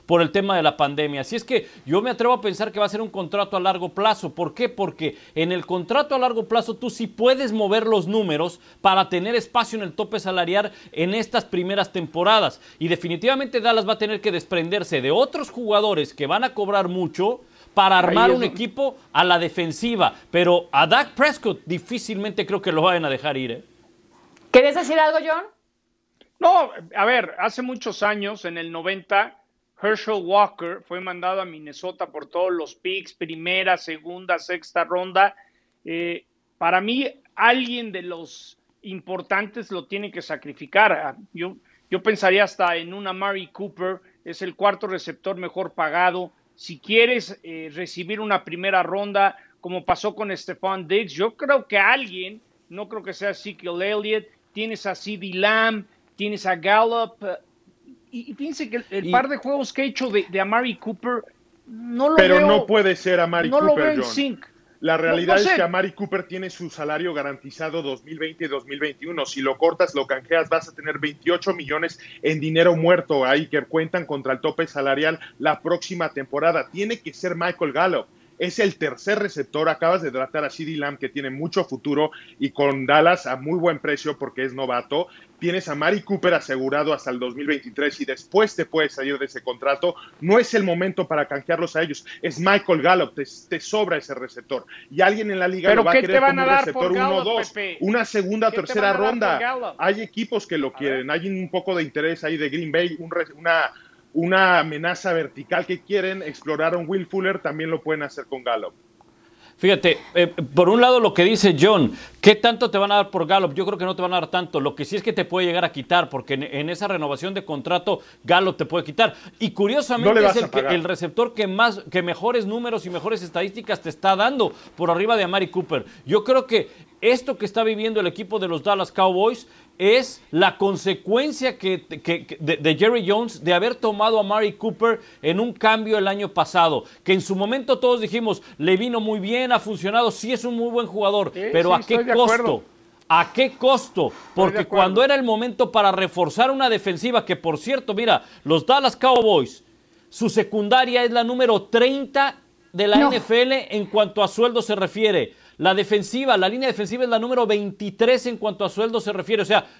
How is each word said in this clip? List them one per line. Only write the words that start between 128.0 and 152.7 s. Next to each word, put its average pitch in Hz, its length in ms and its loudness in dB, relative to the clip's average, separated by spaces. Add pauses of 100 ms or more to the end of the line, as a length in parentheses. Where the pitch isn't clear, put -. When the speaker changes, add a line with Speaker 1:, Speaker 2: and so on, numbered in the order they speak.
Speaker 1:
equipo 202 320 -6
de 185 80 -4
los 165 160 -4
Dallas 196 300 0
Cowboys 190 560 2 (300)
es 233 420 2 (120)
la 180 260 4
consecuencia 214 960 -2
que, 185 300 -4
que, 165 400 -4
que 160 140 -16
de, 160 160 0
de 156 180 2
Jerry 208 340 2
Jones 214 360 -2
de 175 100 4
haber 226 220 0
tomado 214 420 2
a 208 40 2
Amari 208 320 0
Cooper 220 460 0 (220)
en 170 160 0
un 233 140 -2
cambio 220 460 2
el 196 100 0
año 202 220 -4
pasado, 165 520 2 (220)
que 190 80 2
en 190 80 2
su 190 160 -4
momento 240 420 0
todos 247 220 2
dijimos, 220 420 -2 (160)
"Le 180 180 2
vino 233 220 0
muy 214 220 -4
bien, 240 320 -2
ha 220 80 2
funcionado, 214 500 0
sí 233 220 -6
es 233 120 -4
un 240 120 -4
muy 233 140 -2
buen 233 180 -2
jugador", 196 440 0
Speaker 2:
Sí, 180 100 -10 (100)
Speaker 1:
pero 170 160 2
Speaker 2:
sí, 180 80 6
Speaker 1:
¿a - 100 -2
qué 233 80 0
Speaker 2:
estoy 240 120 2
de 247 60 2
Speaker 1:
costo? 226 220 4
Speaker 2:
acuerdo. 226 280 0 (460)
Speaker 1:
¿A 160 240 4
qué 262 200 0
costo? 240 560 0
Speaker 2:
Estoy - 100 -12
de - 160 -20
Speaker 1:
Porque 190 240 2
Speaker 2:
acuerdo. 214 100 -2
Speaker 1:
cuando 196 360 4
era 277 100 4
el 269 80 2
momento 233 480 0
para 202 220 4
reforzar 185 580 0
una 269 180 2
defensiva, 196 560 0
que 180 120 -2
por 165 200 -4
cierto, 247 380 -4
mira, 208 300 2 (180)
los 160 240 2
Dallas 269 300 4
Cowboys, 220 640 4 (460)
su 226 200 -2
secundaria 240 760 2
es 240 80 2
la 240 100 2
número 233 400 2
treinta 269 720 2 (380)